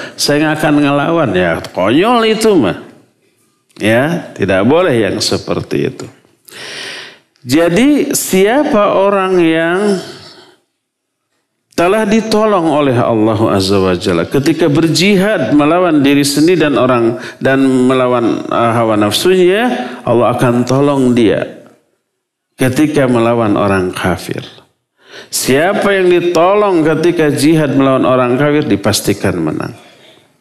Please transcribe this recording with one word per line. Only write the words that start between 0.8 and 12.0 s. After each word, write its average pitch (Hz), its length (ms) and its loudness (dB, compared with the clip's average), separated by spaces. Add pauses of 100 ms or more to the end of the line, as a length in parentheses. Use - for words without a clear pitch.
ngelawan." 143 560 0
Ya, 85 240 -2 (160)
konyol 190 480 2
itu 220 320 2
mah. 104 320 -2 (880)
Ya, 147 560 -2
tidak 95 320 -2
boleh 156 320 2
yang 104 240 -2
seperti - 720 -4
itu. - 160 -16 (1400)
Jadi, 170 720 0
siapa 208 800 0
orang 190 480 0
yang 165 360 0 (2000)
telah 190 240 0